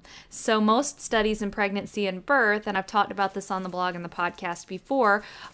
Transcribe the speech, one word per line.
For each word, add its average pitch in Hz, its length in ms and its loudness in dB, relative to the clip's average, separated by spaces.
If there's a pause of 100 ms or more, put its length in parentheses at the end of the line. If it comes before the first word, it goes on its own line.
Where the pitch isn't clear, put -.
(300)
So 214 320 2
most 226 360 2
studies 214 440 0
in 202 80 -2
pregnancy 202 560 -2
and 185 180 -4
birth, 214 420 4
and 196 120 -2
I've 190 80 -2
talked 202 260 0
about 196 220 0
this 196 160 -8
on 190 140 -4
the 185 40 -6
blog 180 260 -2
and 175 100 -8
the 170 40 -10
podcast 175 580 -6
before, 208 560 2 (320)